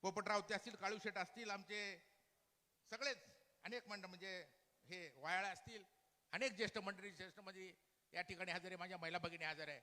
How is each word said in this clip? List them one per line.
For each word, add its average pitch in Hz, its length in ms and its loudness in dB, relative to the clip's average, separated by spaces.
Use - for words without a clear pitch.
पोपटराव 208 380 6
ते 202 140 2
असतील, 202 200 0
काळू 208 280 2
शेठ 202 160 0
असतील, 214 320 -2
आमचे 202 300 -2
सगळेच 240 340 0
अनेक 226 240 -4
मंडळ, 196 200 -4
म्हणजे 180 380 -6
हे 170 300 -6
वायाळा 175 320 4
असतील, 202 360 -8
अनेक 254 200 4
ज्येष्ठ 202 260 2
मंडळी, 196 320 -4
ज्येष्ठ 185 300 -10
मंडळी 190 320 -10
या 175 100 2
ठिकाणी 180 300 0
हजर 175 140 0
आहे, 185 100 -4
माझ्या 180 220 -4
महिला 165 200 0
भगिनी 170 260 -2
हजर 156 240 0
आहे. 143 140 -6